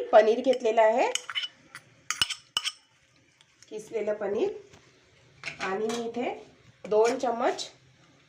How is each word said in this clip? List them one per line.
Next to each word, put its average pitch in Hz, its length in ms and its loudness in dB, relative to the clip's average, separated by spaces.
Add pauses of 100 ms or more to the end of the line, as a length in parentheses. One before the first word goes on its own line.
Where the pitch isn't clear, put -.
(120)
पनीर 226 300 8
घेतलेलं 240 400 2
आहे, 233 260 4 (2500)
किसलेलं 214 460 -6
पनीर, 220 340 -2 (1120)
आणि 202 260 -4
मी 233 160 -4
इथे 240 260 -4 (560)
दोन 220 320 4
चम्मच 247 520 -2 (600)